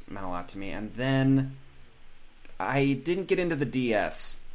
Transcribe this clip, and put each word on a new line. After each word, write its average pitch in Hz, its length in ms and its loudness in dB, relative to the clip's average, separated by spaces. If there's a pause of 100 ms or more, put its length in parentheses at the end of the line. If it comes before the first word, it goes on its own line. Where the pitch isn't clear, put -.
meant 98 180 -8
a 92 40 -2
lot 87 200 -4
to - 80 -12
me. 98 140 -6
And 104 240 -6
then 135 600 4 (1040)
I 135 340 4
didn't 175 320 0
get 175 120 2
into 175 180 2
the 139 100 2
D 120 280 2
S - 460 0 (160)